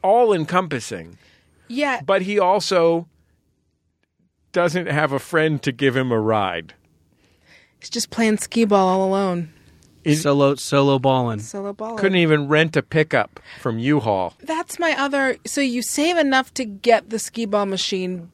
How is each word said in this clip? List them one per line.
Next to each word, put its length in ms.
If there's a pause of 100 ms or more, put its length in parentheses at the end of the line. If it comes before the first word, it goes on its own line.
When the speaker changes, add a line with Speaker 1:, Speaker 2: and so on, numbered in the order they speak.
Speaker 1:
all-encompassing. 1120 (520)
Speaker 2:
Yeah. 360
Speaker 1:
But 180
he 160
also 680 (1400)
doesn't 360
have 260
a 60
friend 440
to 80
give 240
him 160
a 80
ride. 540 (1040)
Speaker 2:
He's 100
just 200
playing 300
skee 260
ball 220
all 200
alone. 460 (500)
Speaker 1:
Is 200
Speaker 3:
Solo, 320
solo 440
ballin'. 400
Speaker 2:
Solo 320
ballin'. 260
Speaker 1:
Couldn't 200
even 320
rent 260
a 80
pickup 560 (220)
from 180
U-Haul. 540 (100)
Speaker 2:
That's 340
my 220
other, 460
so 160
you 200
save 360
enough 380
to 100
get 440
the 100
skee 260
ball 200
machine, 680